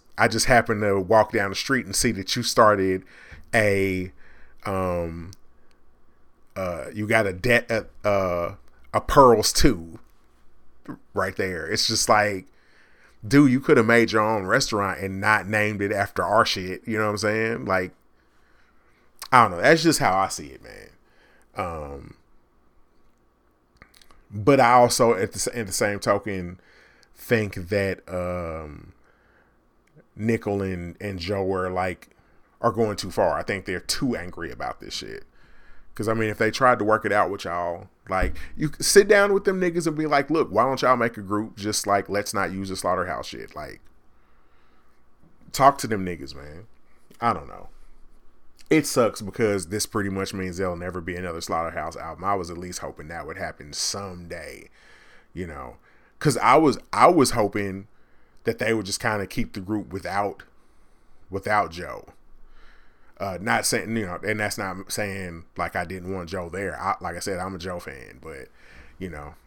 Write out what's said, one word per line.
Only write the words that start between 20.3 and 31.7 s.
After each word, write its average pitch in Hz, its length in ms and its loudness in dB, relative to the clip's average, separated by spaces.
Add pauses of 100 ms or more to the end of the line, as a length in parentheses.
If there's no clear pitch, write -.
it, 65 160 -20
man. 52 260 -20 (680)
Um, 76 580 -10 (2250)
but 107 300 4
I 117 120 8
also, 120 420 6
at 98 180 -2
the - 40 -12
s-, - 180 -4
at 113 120 -6
the 92 60 -12
same 101 260 0
token, 98 640 -4 (540)
think 101 540 -4
that, 98 400 -2
um, 82 840 -8 (1200)
Nickel 107 460 -2
and, 87 380 -8
and 101 180 -8
Joe 95 340 -4
are, 92 180 -2